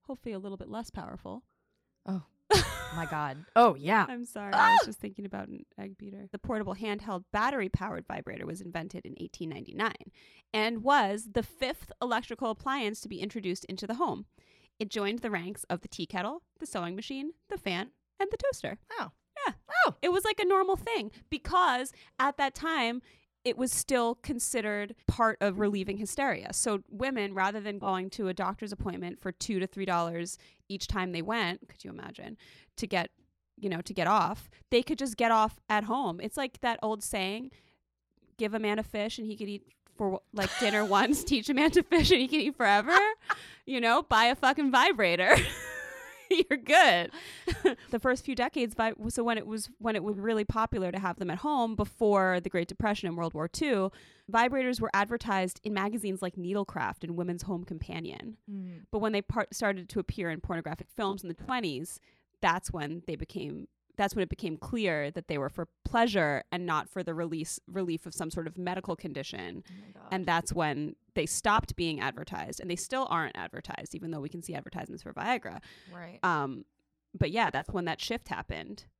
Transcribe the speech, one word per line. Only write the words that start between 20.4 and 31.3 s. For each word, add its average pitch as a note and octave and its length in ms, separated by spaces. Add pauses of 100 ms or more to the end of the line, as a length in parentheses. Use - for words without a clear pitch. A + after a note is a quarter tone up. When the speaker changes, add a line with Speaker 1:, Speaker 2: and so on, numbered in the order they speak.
Speaker 1:
normal F#4+ 300
thing F4+ 360 (180)
because D4 640 (260)
at C#4 180
that C#4 180
time, B3+ 480 (400)
it B3 140
was B3 140
still A#3+ 440
considered G#3+ 800 (120)
part A3 340
of G3+ 180
relieving G3+ 380
hysteria. G#3+ 560
So G3+ 360
women, G#3+ 440
rather F#3+ 260
than G3+ 200
going F#3+ 320
to G#3 160
a F#3 60
doctor's G3 380
appointment F#3+ 480
for F#3 120
two G3 280
to F#3 80
three F#3+ 180
dollars E3+ 520 (320)
each G3 180
time F#3 240
they E3+ 120
went, F#3+ 440